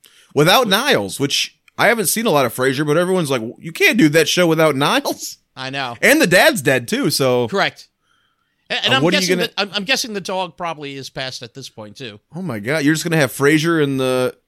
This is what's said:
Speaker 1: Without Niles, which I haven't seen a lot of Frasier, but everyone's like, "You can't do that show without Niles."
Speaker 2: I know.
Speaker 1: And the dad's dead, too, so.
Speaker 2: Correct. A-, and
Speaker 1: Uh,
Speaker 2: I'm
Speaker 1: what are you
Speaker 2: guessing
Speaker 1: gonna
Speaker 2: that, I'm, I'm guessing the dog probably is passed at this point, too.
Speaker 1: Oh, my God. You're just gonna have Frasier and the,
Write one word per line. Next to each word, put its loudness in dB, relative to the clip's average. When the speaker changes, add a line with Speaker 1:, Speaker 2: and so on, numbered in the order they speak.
Speaker 1:
Without 4
Niles, -2
which -4
I 2
haven't 2
seen -2
a 2
lot 4
of -4
Frasier, 0
but 0
everyone's 0
like, 0
"You -14
can't 2
do 6
that 4
show 2
without 2
Niles." -2
Speaker 2:
I -10
know. -8
Speaker 1:
And 4
the 4
dad's 4
dead, 2
too, -2
so. 0
Speaker 2:
Correct. -4
A-, -4
and 2
Speaker 1:
Uh, 2
Speaker 2:
I'm 0
Speaker 1:
what 2
are 2
you 0
Speaker 2:
guessing 0
Speaker 1:
gonna -2
Speaker 2:
that, -10
I'm, -4
I'm -6
guessing -4
the -6
dog -6
probably -10
is -12
passed -10
at -18
this -16
point, -18
too. -14
Speaker 1:
Oh, -10
my -6
God. -2
You're 4
just -2
gonna 0
have 2
Frasier 2
and -2
the, -2